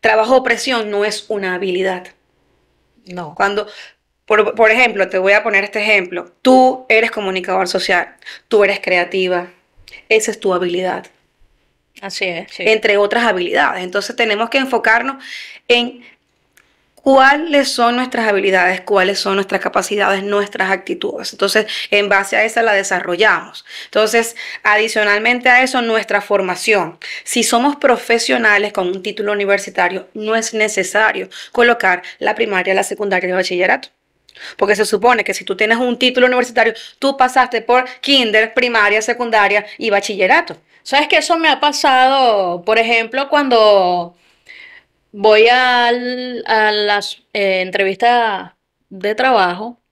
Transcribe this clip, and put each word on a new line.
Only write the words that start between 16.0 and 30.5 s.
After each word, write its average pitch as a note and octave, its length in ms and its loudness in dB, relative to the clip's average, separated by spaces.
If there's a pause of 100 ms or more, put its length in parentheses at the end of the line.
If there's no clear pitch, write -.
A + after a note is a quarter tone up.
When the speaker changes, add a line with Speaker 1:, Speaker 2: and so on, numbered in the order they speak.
Speaker 1:
cuáles C#4 760 4
son A#3+ 280 0
nuestras B3 320 -4
habilidades, F#3+ 520 0
cuáles G3 400 0
son G3 140 -2
nuestras F#3+ 260 -2
capacidades, G3 640 -2
nuestras G3+ 460 -2
actitudes. - 600 -6
Entonces, G#3 340 0 (240)
en G#3 180 0
base G3 280 0
a G#3+ 80 2
esa A3+ 180 -2
la A3+ 100 2
desarrollamos. F#3+ 920 -2 (200)
Entonces, A3+ 520 0 (260)
adicionalmente A3 840 0
a B3 140 6
eso, C4 200 0
nuestra A3 380 0
formación. F#3+ 760 0 (260)
Si A#3 200 -2
somos C4 320 2
profesionales A3+ 960 0
con F#3 160 -2
un F#3+ 140 -6
título G3+ 300 -6
universitario, G3 840 -2
no G#3+ 200 -4
es A3+ 200 -4